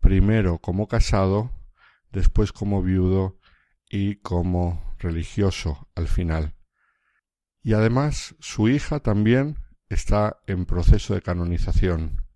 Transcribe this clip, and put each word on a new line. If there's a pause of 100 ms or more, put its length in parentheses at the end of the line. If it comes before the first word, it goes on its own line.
primero
como
casado, (640)
después
como
viudo (500)
y
como
religioso
al
final. (1080)
Y
además,
su
hija
también (300)
está
en
proceso
de
canonización. (120)